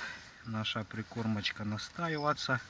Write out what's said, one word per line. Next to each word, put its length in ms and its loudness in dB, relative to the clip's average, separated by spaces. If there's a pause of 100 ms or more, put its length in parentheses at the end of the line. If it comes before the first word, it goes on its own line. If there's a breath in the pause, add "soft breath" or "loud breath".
(440 loud breath)
наша 400 0
прикормочка 800 0
настаиваться 1040 2